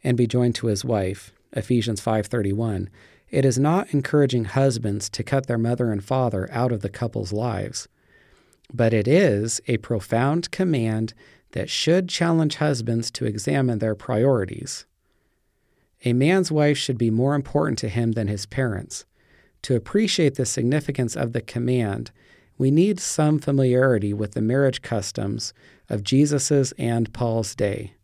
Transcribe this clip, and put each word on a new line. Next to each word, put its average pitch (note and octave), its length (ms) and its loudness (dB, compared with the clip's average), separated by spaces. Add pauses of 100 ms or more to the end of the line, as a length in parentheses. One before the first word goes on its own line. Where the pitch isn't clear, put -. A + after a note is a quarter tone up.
and B2+ 120 2
be A#2+ 100 4
joined A#2+ 300 2
to A#2+ 100 -4
his G#2 180 0
wife," G2 480 -2 (200)
Ephesians A2+ 480 -2
five A2 260 0
thirty-one, G2+ 640 -2 (400)
it C3+ 140 2
is B2 140 4
not D#3 360 2
encouraging C3+ 500 2
husbands A2+ 680 0
to - 120 -8
cut C3+ 240 -2
their A#2+ 100 -2
mother A#2 340 0
and G2+ 140 -2
father A2+ 460 -2
out A#2+ 220 0
of G#2 80 -2
the G2 100 -4
couple's G#2 420 -6
lives. G#2 560 -4 (840)
But A2+ 180 4
it G#2+ 140 2
is A#2 640 2
a A#2 100 0
profound B2 720 -2
command A2+ 640 -2 (380)
that - 180 -6
should F3+ 380 0
challenge E3 480 2
husbands A#2 560 -2
to - 120 -6
examine A#2+ 540 0
their A2 160 0
priorities. A#2 920 0 (1200)
A B2 80 2
man's E3+ 380 2
wife D3 260 2
should B2 220 -4
be A#2 120 2
more B2+ 240 2
important D3 440 0
to A2 100 -4
him A2+ 240 0
than G#2+ 160 -2
his G2+ 160 -4
parents. - 600 -6 (580)
To B2+ 140 0
appreciate F3+ 580 0
the C3 100 -2
significance C3 680 -2
of A#2+ 180 -4
the A#2 80 -2
command, A#2 680 -2 (480)
we C3+ 120 2
need F#3+ 280 4
some D3+ 400 0
familiarity B2+ 720 2
with G#2 200 -4
the - 80 -4
marriage B2+ 420 2
customs G#2+ 720 -4 (340)
of G#2+ 140 -4
Jesus's C#3 760 2
and A#2 360 -2
Paul's A2+ 420 -2
day. G2+ 500 -4